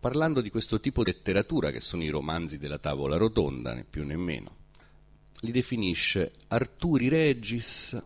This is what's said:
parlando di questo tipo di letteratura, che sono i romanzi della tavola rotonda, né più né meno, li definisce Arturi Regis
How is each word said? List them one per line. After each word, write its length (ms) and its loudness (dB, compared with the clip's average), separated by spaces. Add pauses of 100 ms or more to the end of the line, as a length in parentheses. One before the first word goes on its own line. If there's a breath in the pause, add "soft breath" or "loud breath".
parlando 400 2
di 80 -2
questo 320 -2
tipo 220 0
di 100 2
letteratura, 580 0
che 100 -6
sono 220 -2
i 60 -2
romanzi 480 -2
della 220 -6
tavola 400 -2
rotonda, 560 0
né 140 -10
più 180 -6
né 100 -4
meno, 400 -6 (840 loud breath)
li 100 -6
definisce 840 0 (160)
Arturi 600 2
Regis 960 2